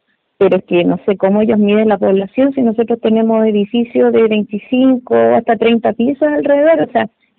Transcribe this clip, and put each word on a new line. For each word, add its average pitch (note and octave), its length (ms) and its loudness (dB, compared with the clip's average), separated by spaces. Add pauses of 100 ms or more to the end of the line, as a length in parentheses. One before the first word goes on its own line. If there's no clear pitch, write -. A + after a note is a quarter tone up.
(360)
Pero F#3 220 2
es F#3+ 60 -14
que F3 200 -2
no F3+ 220 -2
sé G3+ 100 -2
cómo G3 240 0
ellos A3 180 0
miden G#3 300 2
la G#3 80 0
población G3+ 560 -2
si C4+ 80 -6
nosotros A#3 400 -2
tenemos A3 460 0
edificios A#3 680 -2
de A3+ 120 2
veinticinco A#3 920 -2
hasta A#3 420 2
treinta A3+ 380 0
pisos C#4 340 -2
alrededor, D4 540 0
o D4+ 100 -8
sea, A3 160 -2 (300)